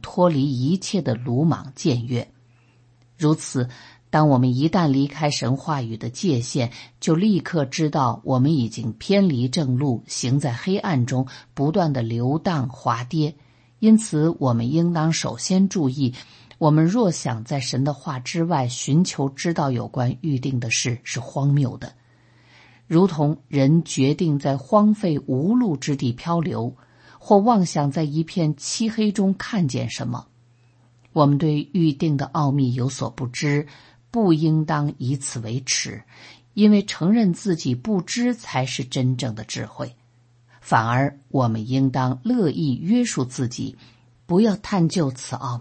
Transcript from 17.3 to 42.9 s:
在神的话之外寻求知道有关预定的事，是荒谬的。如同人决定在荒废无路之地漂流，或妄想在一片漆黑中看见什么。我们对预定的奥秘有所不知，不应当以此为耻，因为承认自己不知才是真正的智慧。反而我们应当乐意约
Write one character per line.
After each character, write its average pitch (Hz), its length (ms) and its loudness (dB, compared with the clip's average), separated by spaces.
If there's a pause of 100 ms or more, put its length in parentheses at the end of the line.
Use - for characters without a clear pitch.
在 143 160 -4
神 127 240 -2
的 - 100 -2
话 135 240 -10
之 165 240 -4
外 160 240 0
寻 135 380 2
求 139 240 -2
知 165 260 -4
道 147 160 0
有 117 160 -2
关 123 340 -2
预 139 200 -2
定 131 180 -4
的 120 100 -6
事， 117 360 -2
是 - 160 -8
荒 143 300 -2
谬 135 260 2
的。 - 180 -16 (920)
如 175 180 4
同 156 400 0
人 147 380 4
决 139 300 0
定 151 220 0
在 139 200 0
荒 208 380 4
废 170 220 0 (100)
无 147 280 0
路 226 220 2
之 143 200 -4
地 135 160 -2
漂 170 280 -2
流， 120 360 -4 (420)
或 202 200 4
妄 208 260 4
想 147 260 0
在 160 140 -2
一 151 180 -2
片 156 340 0
漆 - 340 -4
黑 214 200 0
中 190 240 2
看 190 320 -2
见 123 220 -4
什 - 180 -8
么。 120 200 -8 (840)
我 156 120 4
们 143 140 4
对 151 340 0
预 165 200 2
定 151 260 0
的 135 80 -4
奥 143 240 -2
秘 135 240 2
有 127 140 -2
所 131 200 -6
不 127 180 -8
知， 147 400 -2 (440)
不 202 240 4
应 156 320 2
当 147 320 -2
以 135 180 -2
此 127 240 -10
为 113 220 -6
耻， - 420 -6 (480)
因 208 180 6
为 202 140 6
承 175 280 0
认 220 200 4
自 170 240 -2
己 131 180 -2
不 180 280 -2
知 240 320 -2
才 131 320 -4
是 131 180 -6
真 127 320 -2
正 123 180 -6
的 107 100 -12
智 113 200 -10
慧。 123 320 -12 (640)
反 113 260 2
而 135 320 0 (100)
我 127 200 2
们 110 200 -4
应 135 220 2
当 127 320 -2
乐 226 280 0
意 147 240 0
约 214 300 0